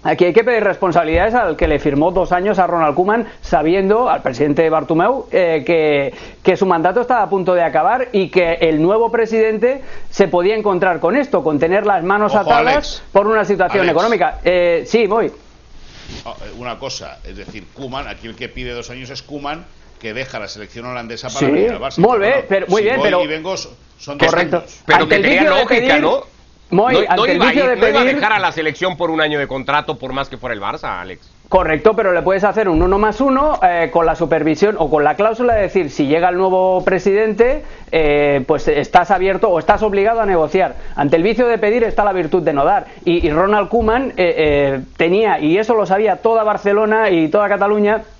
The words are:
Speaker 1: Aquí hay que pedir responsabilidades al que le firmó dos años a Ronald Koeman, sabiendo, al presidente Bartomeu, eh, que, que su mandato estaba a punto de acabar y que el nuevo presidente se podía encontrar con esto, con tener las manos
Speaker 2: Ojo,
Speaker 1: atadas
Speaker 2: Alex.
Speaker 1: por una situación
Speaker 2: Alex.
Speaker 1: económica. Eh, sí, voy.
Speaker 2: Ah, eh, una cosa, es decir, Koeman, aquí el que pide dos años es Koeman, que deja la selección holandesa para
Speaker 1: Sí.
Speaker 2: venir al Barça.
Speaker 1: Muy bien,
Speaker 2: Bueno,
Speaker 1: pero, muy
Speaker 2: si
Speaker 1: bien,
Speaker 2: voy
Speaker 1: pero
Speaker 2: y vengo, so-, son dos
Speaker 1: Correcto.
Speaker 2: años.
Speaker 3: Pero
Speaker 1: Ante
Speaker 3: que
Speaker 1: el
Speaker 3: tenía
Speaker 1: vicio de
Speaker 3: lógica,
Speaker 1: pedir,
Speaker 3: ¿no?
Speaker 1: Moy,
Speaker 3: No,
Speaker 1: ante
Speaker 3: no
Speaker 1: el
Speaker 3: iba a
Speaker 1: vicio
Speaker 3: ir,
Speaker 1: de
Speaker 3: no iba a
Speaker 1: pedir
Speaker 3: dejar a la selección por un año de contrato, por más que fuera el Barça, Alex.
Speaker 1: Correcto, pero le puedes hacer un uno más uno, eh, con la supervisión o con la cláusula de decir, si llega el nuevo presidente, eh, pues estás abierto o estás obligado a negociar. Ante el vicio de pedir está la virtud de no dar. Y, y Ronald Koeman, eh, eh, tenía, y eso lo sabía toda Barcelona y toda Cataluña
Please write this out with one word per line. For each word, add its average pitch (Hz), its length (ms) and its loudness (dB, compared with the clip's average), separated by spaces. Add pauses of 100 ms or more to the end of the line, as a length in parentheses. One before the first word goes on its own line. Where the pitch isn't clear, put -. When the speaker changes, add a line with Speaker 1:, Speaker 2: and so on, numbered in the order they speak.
Speaker 1:
Aquí 160 220 2
hay 175 80 2
que 233 100 4
pedir 233 200 0
responsabilidades 175 720 0
al 190 200 0
que 170 120 0
le 151 100 0
firmó 147 320 0
dos 175 220 -2
años 185 260 0
a 185 80 4
Ronald 165 300 0
Koeman, 208 320 0 (140)
sabiendo, 190 680 0
al - 140 -2
presidente 143 440 0
Bartomeu, 165 640 0
eh, 165 320 2
que, 147 480 0 (300)
que 185 160 2
su 202 80 2
mandato 180 360 2
estaba 240 200 0
a 170 80 -2
punto 185 240 0
de 175 80 2
acabar 170 500 0
y 190 180 0
que 170 320 2
el 160 200 2
nuevo 220 300 2
presidente 226 720 0 (260)
se 196 180 2
podía 180 280 0
encontrar 185 440 0
con 170 160 0
esto, 214 280 0
con 151 160 0
tener 185 260 0
las 190 180 0
manos 202 300 0
Speaker 2:
Ojo, 208 80 2
Speaker 1:
atadas 190 320 2
Speaker 2:
Alex. - 380 -4
Speaker 1:
por 202 160 4
una 214 180 2
situación 190 380 0
Speaker 2:
Alex. 175 80 2
Speaker 1:
económica. 175 520 0
Eh, 175 440 2
sí, 226 180 2
voy. 196 260 0 (960)
Speaker 2:
Ah, 113 80 -12 (120)
eh, 104 120 -16
una 117 220 -10
cosa, 104 440 -12
es 98 140 -14
decir, 98 380 -16
Koeman, 135 320 -10
aquí 104 180 -14
el 113 100 -14
que 117 140 -12
pide 123 240 -12
dos 120 160 -12
años 123 220 -16
es 127 100 -14
Koeman, 147 460 -12 (320)
que 110 160 -10
deja 131 240 -10
la 101 80 -10
selección 107 400 -16
holandesa 120 400 -12
para 123 140 -6
Speaker 1:
Sí. 143 40 2
Speaker 2:
venir 185 280 2
al - 60 -10
Barça. 135 200 -6
Speaker 1:
Muy 226 180 4
bien, 202 140 0
Speaker 2:
Bueno, - 180 -2
Speaker 1:
pero, 190 200 0
muy 208 120 2
Speaker 2:
si 202 60 2
Speaker 1:
bien, 254 100 0
Speaker 2:
voy - 80 0
Speaker 1:
pero 180 180 2
Speaker 2:
y 156 40 -4
vengo, 160 280 -6
so-, - 220 -14 (220)
son 143 180 -12
dos - 100 0
Speaker 1:
Correcto. 170 300 0
Speaker 2:
años. - 260 -10
Speaker 3:
Pero 170 200 2
Speaker 1:
Ante 151 60 -2
Speaker 3:
que 156 80 4
Speaker 1:
el - 40 2
Speaker 3:
tenía - 200 2
Speaker 1:
vicio 302 120 4
de 277 80 2
Speaker 3:
lógica, 240 240 0
Speaker 1:
pedir, 294 160 2
Speaker 3:
¿no? 254 300 -2 (400)
Speaker 1:
Moy, 220 220 2
Speaker 3:
No, 240 80 4
Speaker 1:
ante 185 160 0
Speaker 3:
no 220 80 2
Speaker 1:
el 262 100 2
Speaker 3:
iba 180 80 2
a 247 60 4
Speaker 1:
vicio 269 160 2
Speaker 3:
ir, 254 40 2
Speaker 1:
de 247 60 2
Speaker 3:
no 214 140 2
iba 269 100 2
a 254 40 4
Speaker 1:
pedir 269 120 2
Speaker 3:
dejar 214 160 0
a 214 80 2
la 175 140 0
selección 160 420 -4
por 170 160 -2
un 160 80 -2
año 151 180 0
de 143 80 -2
contrato, 139 540 -4
por 131 140 -10
más 135 160 -6
que 127 80 -14
fuera 117 180 -8
el 98 60 -10
Barça, 107 400 -8
Alex. 92 280 -16 (200)
Speaker 1:
Correcto, 156 480 2
pero 190 160 2
le 170 80 0
puedes 185 240 0
hacer 208 240 0
un 160 120 2
uno 185 160 2
más 214 220 0
uno, 269 420 0
eh, 170 300 2
con 165 140 2
la 165 100 2
supervisión 160 640 0
o 156 100 0
con 151 140 2
la 147 120 2
cláusula 226 400 0
de 208 80 2
decir, 165 280 -2
si 147 160 -2
llega 170 220 2
el 180 80 -2
nuevo 185 480 2
presidente, 208 800 0 (260)
eh, 147 560 2
pues 151 220 0
estás 156 420 2
abierto 190 380 0
o 175 100 2
estás 202 240 0
obligado 208 380 0
a 214 40 0
negociar. 170 520 0 (180)
Ante 143 220 2
el 165 60 2
vicio 220 220 2
de 233 120 0
pedir 220 260 2
está 208 220 0
la 196 80 0
virtud 175 280 0
de 156 120 0
no 139 100 0
dar. 185 220 2 (180)
Y, 170 240 0
y - 40 2
Ronald 196 360 2
Koeman, 233 440 0
eh, - 20 -16 (240)
eh, 143 440 0 (140)
tenía, 180 440 0
y 156 180 2
eso 220 180 0
lo 208 100 0
sabía 190 360 0
toda 226 220 2
Barcelona 214 680 0
y 165 180 2
toda 202 220 0
Cataluña 208 540 0 (160)